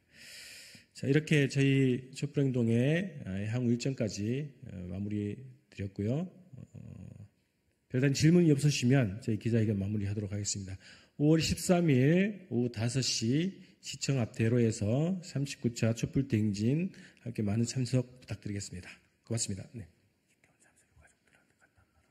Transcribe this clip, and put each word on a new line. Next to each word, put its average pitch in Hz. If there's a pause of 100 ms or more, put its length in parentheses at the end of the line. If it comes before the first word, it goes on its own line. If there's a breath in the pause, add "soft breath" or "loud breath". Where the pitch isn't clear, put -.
(920 loud breath)
자, -
이렇게 143
저희 135
촛불행동의, 139
아, 92 (220)
향후 123
일정까지, 120 (140)
어, 92
마무리 104 (340)
드렸고요. 110 (420)
어, - (600)
별다른 135
질문이 165
없으시면 135
저희 110
기자회견 110
마무리하도록 101
하겠습니다. 98 (400 loud breath)
오월 156
십삼 175
일 170
오후 120
다섯 120
시 143 (180 loud breath)
시청 -
앞 110
대로에서 120
삼십구 139
차 113
촛불 -
대행진 110 (300 loud breath)
함께 117
많은 107
참석 123
부탁드리겠습니다. 101 (340)
고맙습니다. 107
네. 101 (2250)